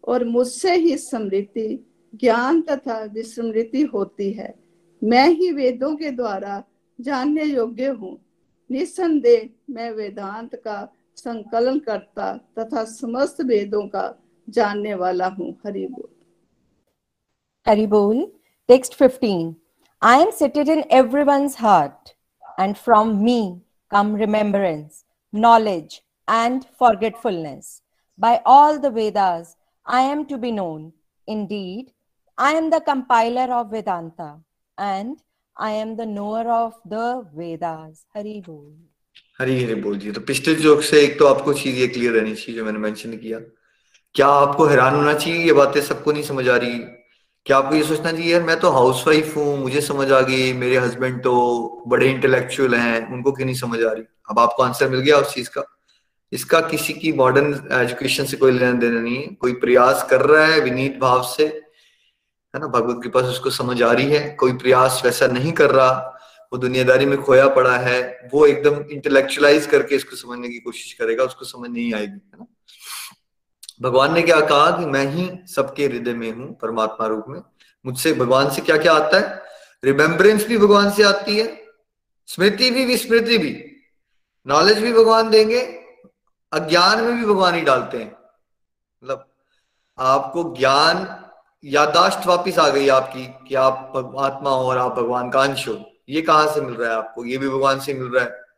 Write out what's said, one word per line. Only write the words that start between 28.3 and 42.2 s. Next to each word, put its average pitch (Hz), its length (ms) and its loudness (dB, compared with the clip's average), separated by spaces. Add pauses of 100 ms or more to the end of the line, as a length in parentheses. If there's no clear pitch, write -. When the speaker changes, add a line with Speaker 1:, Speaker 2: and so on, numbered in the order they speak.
Speaker 2:
all 294 300 6
the 269 140 -2
Vedas 202 540 -2 (480)
I 269 220 0
am 302 80 -6
to 285 140 -10
be 240 220 -6
known। 160 320 -10 (380)
Indeed, 208 540 -8 (580)
I 285 140 2
am 320 160 -2
the 320 100 0
compiler 254 640 0
of 240 260 -4
Vedanta 170 600 -10 (480)
and 202 340 -8 (460)
I 214 240 -6
am 220 100 -10
the 214 220 -8
knower 214 280 -6
of 233 260 -2 (220)
the 233 260 -4
Vedas। 160 760 -12 (200)
हरि 208 320 -12
बोल। 151 360 -20 (540)
Speaker 3:
हरि 131 240 -2
हरि 113 120 -4
बोल 101 220 -6
जी। 104 140 -10
तो 104 100 -10
पिछले 139 340 -2
श्लोक 151 260 6
से 151 220 4
एक 143 160 0
तो 147 80 8
आपको 135 260 2
चीज 131 260 -4
ये 127 80 2
क्लियर 120 240 -2
रहनी 107 240 0